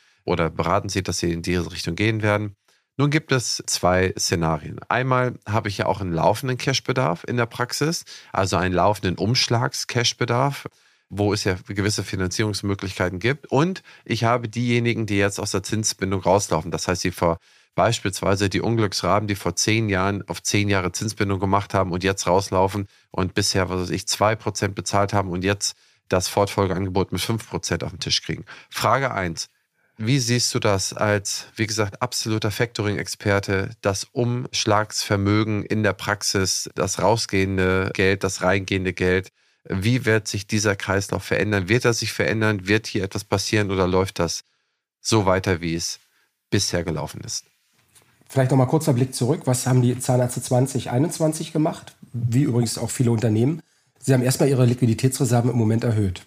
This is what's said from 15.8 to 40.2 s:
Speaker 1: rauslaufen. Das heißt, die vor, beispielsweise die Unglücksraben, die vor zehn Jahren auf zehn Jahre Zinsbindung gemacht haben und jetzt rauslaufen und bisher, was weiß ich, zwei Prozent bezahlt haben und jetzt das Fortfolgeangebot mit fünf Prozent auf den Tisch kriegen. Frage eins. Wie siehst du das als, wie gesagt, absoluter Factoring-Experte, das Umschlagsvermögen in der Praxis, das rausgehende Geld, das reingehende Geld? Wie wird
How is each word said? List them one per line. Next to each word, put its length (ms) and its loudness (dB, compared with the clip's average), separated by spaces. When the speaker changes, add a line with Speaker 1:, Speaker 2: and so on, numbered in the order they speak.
Speaker 1:
rauslaufen. 500 2
Das 160 -4
heißt, 160 0
die 100 -2
vor, 260 0
beispielsweise 760 0
die 100 -2
Unglücksraben, 640 0
die 100 -2
vor 200 -4
zehn 320 0
Jahren 400 0
auf 140 -8
zehn 260 0
Jahre 240 0
Zinsbindung 480 -2
gemacht 320 0
haben 200 2
und 120 -4
jetzt 220 0
rauslaufen 640 2
und 220 -2
bisher, 380 0
was 100 -2
weiß 100 -4
ich, 160 -4
zwei 300 2
Prozent 380 -4
bezahlt 400 -2
haben 160 0
und 140 -4
jetzt 320 -2
das 180 2
Fortfolgeangebot 800 0
mit 120 -4
fünf 260 -4
Prozent 360 -4
auf 60 -6
den 100 -14
Tisch 220 -2
kriegen. 220 -8
Frage 440 0
eins. 360 -4
Wie 200 0
siehst 360 0
du 40 0
das 360 0
als, 600 -2
wie 120 -2
gesagt, 340 -4
absoluter 500 -2
Factoring-Experte, 1200 -2
das 280 0
Umschlagsvermögen 1600 0
in 160 -2
der 100 2
Praxis, 840 -2
das 260 -2
rausgehende 920 2
Geld, 320 2
das 160 -2
reingehende 540 0
Geld? 340 0
Wie 380 0
wird 200 2